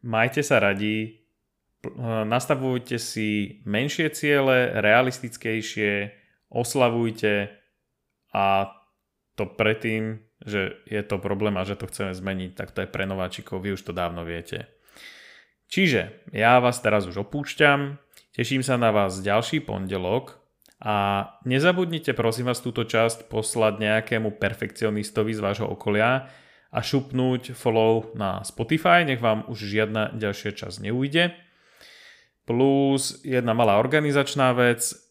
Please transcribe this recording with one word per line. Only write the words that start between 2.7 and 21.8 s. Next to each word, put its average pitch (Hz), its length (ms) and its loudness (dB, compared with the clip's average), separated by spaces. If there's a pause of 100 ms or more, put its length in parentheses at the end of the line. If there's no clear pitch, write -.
si 104 640 -4
menšie 143 480 0
ciele, 135 640 2
realistickejšie, 110 1400 0 (400)
oslavujte 117 960 0 (800)
a 98 400 2 (640)
to 104 100 -4
predtým, 110 760 -2 (180)
že 101 460 -4
je 107 160 -4
to 104 160 -4
problém 101 380 -2
a 92 100 -2
že 98 100 -6
to - 120 -10
chceme 95 260 -6
zmeniť, 92 420 -6
tak 98 160 -12
to 95 120 -4
je 92 40 -10
pre - 160 -6
nováčikov, 95 560 -6
vy 95 160 -4
už - 60 -14
to - 100 -12
dávno 87 320 -6
viete. 82 440 -10 (960)
Čiže 127 640 0
ja 120 320 6
vás 123 160 2
teraz 104 320 2
už 98 160 -6
opúšťam, 143 720 0 (380)
teším 127 260 0
sa 127 160 0
na 113 160 4
vás 95 240 2
ďalší 107 460 0
pondelok 95 760 -4 (400)
a 101 480 0 (220)
nezabudnite 165 640 2